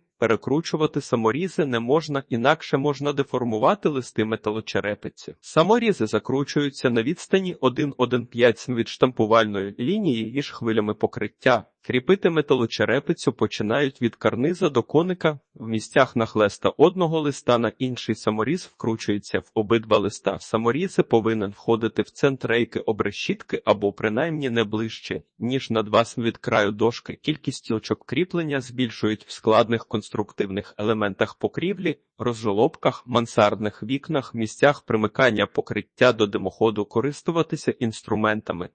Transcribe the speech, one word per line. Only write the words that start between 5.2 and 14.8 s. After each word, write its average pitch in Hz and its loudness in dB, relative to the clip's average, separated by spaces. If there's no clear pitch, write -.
Саморізи 202 2
закручуються 135 0
на 117 2
відстані 180 -2
один 131 0
один 123 0
п'ять 117 4
см - -6
від 113 0
штампувальної 107 0
лінії 127 -2
між 139 -6
хвилями 110 -2
покриття. 107 0
Кріпити 180 2
металочерепицю 135 0
починають 113 -2
від 117 0
карниза 147 0
до 131 2